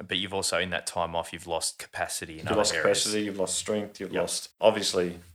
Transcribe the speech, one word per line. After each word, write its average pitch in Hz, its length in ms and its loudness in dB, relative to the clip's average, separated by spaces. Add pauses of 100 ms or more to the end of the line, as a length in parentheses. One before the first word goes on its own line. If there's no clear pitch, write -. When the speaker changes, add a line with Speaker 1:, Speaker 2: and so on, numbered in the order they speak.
Speaker 1:
but 95 140 -4
you've 95 180 -2
also, 92 240 0
in 90 120 0
that 87 180 -4
time 85 260 0
off, 85 180 -2
you've 82 140 -10
lost 82 320 -2
capacity - 540 -6
in 78 80 -12
Speaker 2:
You've - 80 -6
Speaker 1:
other 87 80 2
Speaker 2:
lost 101 180 4
Speaker 1:
areas. 80 80 2 (220)
Speaker 2:
capacity, 104 220 0
you've 98 120 -4
lost 92 200 0
strength, 104 420 -2
you've 90 120 -6
Speaker 1:
Yep. 80 100 2
Speaker 2:
lost, - 260 -4 (120)
obviously, 95 600 4 (140)